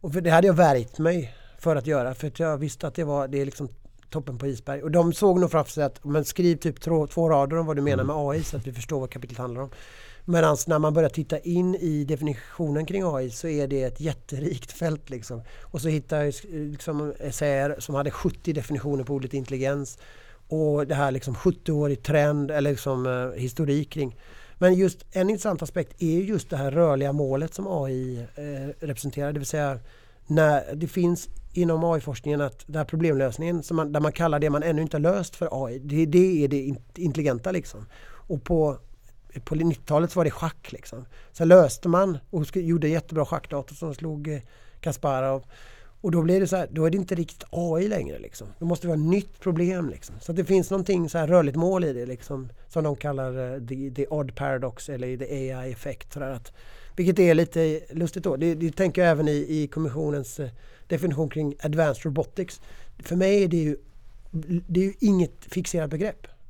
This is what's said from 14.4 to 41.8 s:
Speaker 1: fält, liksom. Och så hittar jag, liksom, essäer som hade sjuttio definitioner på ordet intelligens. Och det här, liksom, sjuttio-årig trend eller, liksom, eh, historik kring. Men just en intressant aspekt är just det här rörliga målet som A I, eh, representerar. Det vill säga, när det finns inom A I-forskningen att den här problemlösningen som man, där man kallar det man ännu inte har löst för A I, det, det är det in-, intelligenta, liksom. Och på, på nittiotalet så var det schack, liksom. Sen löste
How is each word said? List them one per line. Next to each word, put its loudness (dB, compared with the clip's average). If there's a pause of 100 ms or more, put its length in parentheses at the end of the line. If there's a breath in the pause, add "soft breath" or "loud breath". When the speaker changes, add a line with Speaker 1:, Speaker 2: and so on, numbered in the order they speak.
Speaker 1:
fält, -4
liksom. -10 (200 loud breath)
Och -8
så -2
hittar 0
jag, 0 (160)
liksom, -6
essäer 0
som -8
hade 0
sjuttio -4
definitioner -4
på -4
ordet -6
intelligens. -4 (500 loud breath)
Och 2
det 0
här, 2
liksom, -4
sjuttio-årig 0
trend 2
eller, 2
liksom, -2
eh, -2
historik 0
kring. -6 (420 loud breath)
Men 8
just 2
en 2
intressant -2
aspekt -6
är 2
just -2
det -4
här -2
rörliga 4
målet -2
som -8
A -2
I, -6
eh, -10
representerar. -4
Det -4
vill -6
säga, -2 (480 soft breath)
när 4
det -4
finns 0 (240)
inom 2
A 2
I-forskningen -4
att -4
den -8
här 0
problemlösningen 0
som -2
man, 0
där 2
man 2
kallar 2
det 2
man 2
ännu 2
inte -2
har 2
löst 2
för -2
A -4
I, -8
det, 2
det 6
är 4
det 2
in-, -4 (140)
intelligenta, -2
liksom. -6 (160)
Och -10
på, 2 (640)
på -4
nittiotalet 2
så -2
var 4
det 2
schack, -6
liksom. -14 (280 soft breath)
Sen 2
löste 10